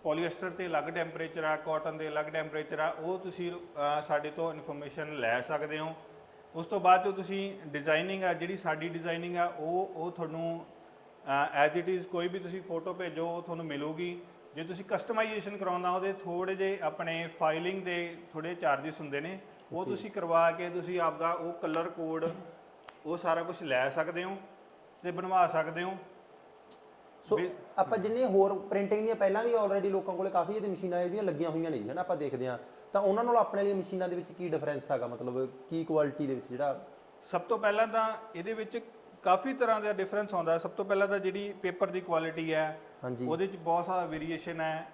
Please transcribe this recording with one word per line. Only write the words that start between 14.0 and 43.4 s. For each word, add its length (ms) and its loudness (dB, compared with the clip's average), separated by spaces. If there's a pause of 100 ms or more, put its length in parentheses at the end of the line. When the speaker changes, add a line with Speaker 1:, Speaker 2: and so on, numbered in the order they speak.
Speaker 1:
ਜੇ 80 -6
ਤੁਸੀਂ 220 -8
ਕਸਟਮਾਈਜ਼ੇਸ਼ਨ 720 -2
ਕਰਾਉਣਾ, 340 0
ਉਹਦੇ 220 0
ਥੋੜ੍ਹੇ 420 -2
ਜਿਹੇ 260 0
ਆਪਣੇ 460 -2 (120)
ਫਾਈਲਿੰਗ 440 2
ਦੇ 340 -4 (160)
ਥੋੜ੍ਹੇ 220 -4
ਚਾਰਜਸ 440 0
ਹੁੰਦੇ 220 -4
ਨੇ, 180 -8 (320)
ਉਹ 100 -4
Speaker 2:
ਓਕੇ। 100 -2
Speaker 1:
ਤੁਸੀਂ 200 -4
ਕਰਵਾ 400 4
ਕੇ 180 -4
ਤੁਸੀਂ 300 -2
ਆਪਦਾ 320 2
ਉਹ 220 -2
ਕਲਰ 360 0
ਕੋਡ, 400 -2 (760)
ਉਹ 120 -2
ਸਾਰਾ 260 2
ਕੁਛ 200 -6
ਲੈ 260 4
ਸਕਦੇ 340 -2
ਹੋ 140 -4 (680)
ਤੇ 80 -2
ਬਣਵਾ 360 4
ਸਕਦੇ 360 0
ਹੋ। 80 -4 (1400)
Speaker 2:
ਸੋ 60 4
Speaker 1:
ਵੀ 140 0 (280)
Speaker 2:
ਆਪਾਂ 200 2
ਜਿੰਨੇ 280 2
ਹੋਰ 340 6
ਪ੍ਰਿੰਟਿੰਗ 460 2
ਦੀਆਂ 100 2
ਪਹਿਲਾਂ 280 4
ਵੀ 120 4
already 340 4
ਲੋਕਾਂ 260 0
ਕੋਲੇ 140 0
ਕਾਫੀ 240 2
ਇਹਦੀ 160 -2
ਮਸ਼ੀਨਾਂ 340 0
ਜਿਹੜੀਆਂ 200 0
ਲੱਗੀਆਂ 260 0
ਹੋਈਆਂ 220 0
ਨੇ 60 -2
ਜੀ, 120 -4
ਹਨਾ, 120 -4
ਆਪਾਂ 160 0
ਦੇਖਦੇ 300 -2
ਹਾਂ, 100 -2 (360)
ਤਾਂ 80 4
ਉਹਨਾਂ 220 4
ਨਾਲ 140 6
ਆਪਣੇ 240 4
ਵਾਲੀਆਂ 140 2
ਮਸ਼ੀਨਾਂ 340 -2
ਦੇ 60 -2
ਵਿੱਚ 160 -6
ਕੀ 180 -6
ਡਿਫਰੈਂਸ 420 -2
ਹੈਗਾ, 160 2
ਮਤਲਬ 420 -2 (200)
ਕੀ 140 -2
ਕੁਆਲਿਟੀ 440 2
ਦੇ 80 0
ਵਿੱਚ 120 -8
ਜਿਹੜਾ 400 -2 (440)
Speaker 1:
ਸਭ 100 0
ਤੋਂ 180 0
ਪਹਿਲਾਂ 280 4
ਤਾਂ 260 2 (220)
ਇਹਦੇ 180 -4
ਵਿੱਚ 260 -6 (440)
ਕਾਫੀ 300 4
ਤਰ੍ਹਾਂ 280 4
ਦਾ 120 0
ਡਿਫਰੈਂਸ 400 0
ਆਉਂਦਾ। 240 4
ਸਭ 120 -2
ਤੋਂ 160 -2
ਪਹਿਲਾਂ 220 4
ਤਾਂ 120 2
ਜਿਹੜੀ 420 -2
ਪੇਪਰ 260 2
ਦੀ 140 -2
ਕੁਆਲਿਟੀ 520 0
ਹੈ, 260 2 (240)
Speaker 2:
ਹਾਂਜੀ। 240 -2
Speaker 1:
ਉਹਦੇ 200 2